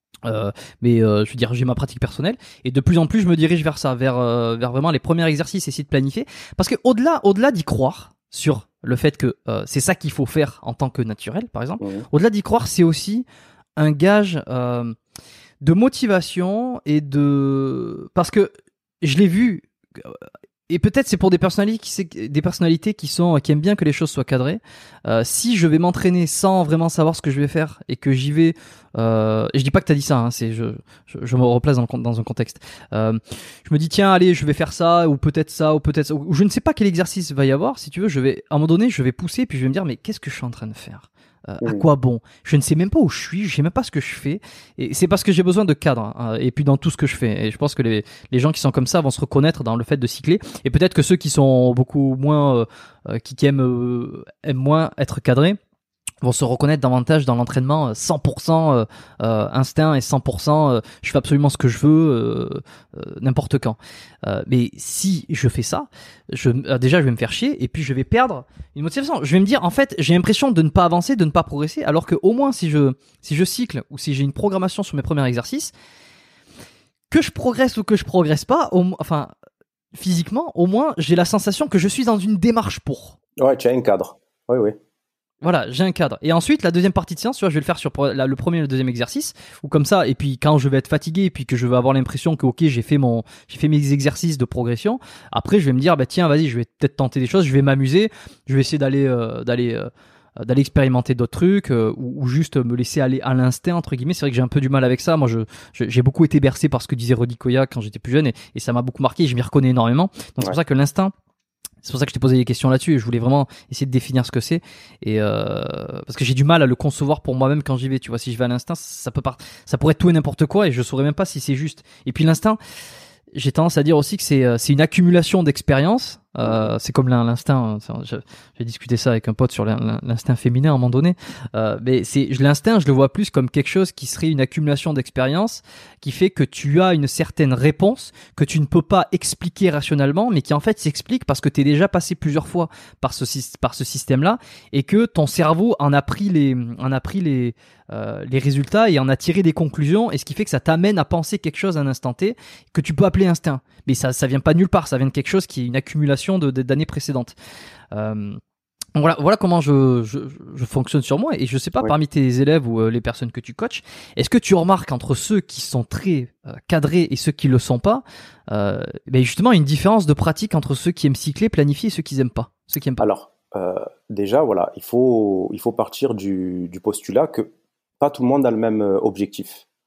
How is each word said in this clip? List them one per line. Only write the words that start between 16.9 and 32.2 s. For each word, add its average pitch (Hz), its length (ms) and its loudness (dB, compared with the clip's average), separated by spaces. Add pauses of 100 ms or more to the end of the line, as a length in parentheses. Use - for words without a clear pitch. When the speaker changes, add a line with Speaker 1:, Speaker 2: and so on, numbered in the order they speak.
Speaker 1:
de, 139 1120 -2
parce 175 160 0
que 202 200 2 (520)
je 143 160 0
l'ai 202 80 6
vu, 196 360 2 (440)
euh, - 40 -18 (600)
et 170 80 0
peut-être 214 280 2
c'est 190 120 0
pour 190 100 4
des 180 80 4
personnalités 202 420 0
qui, - 120 -14
c'est, 196 140 -6
des 143 380 -6
personnalités 170 520 0
qui - 120 -12
sont, 170 300 2
qui 143 160 2
aiment 147 80 2
bien 202 160 2
que 185 80 0
les 151 80 2
choses 151 180 -2
soient 135 140 -4
cadrées. 139 360 -2 (460)
Euh, 113 160 2
si 226 360 -2
je 165 80 4
vais 156 120 4
m'entraîner 180 480 2
sans 190 380 0
vraiment 160 240 2
savoir 160 260 0
ce - 60 -12
que 151 100 -2
je 135 80 -2
vais 147 100 0
faire 156 400 -4
et 127 80 -6
que 139 160 0
j'y 135 200 0
vais, 165 220 4 (420)
euh, 110 560 0
et 143 60 0
je 131 60 0
dis 139 60 -2
pas 190 100 4
que - 60 -4
t'as 156 80 4
dit 143 80 -2
ça, 143 160 0
hein, 117 120 0
c'est, 113 220 -6
je, 113 220 -6 (300)
je, - 180 -16
je 127 140 -2
me 127 80 4
replace 123 320 2
dans 123 60 2
le 117 40 0
con-, 123 120 -6
dans 117 200 -4
un 113 60 -4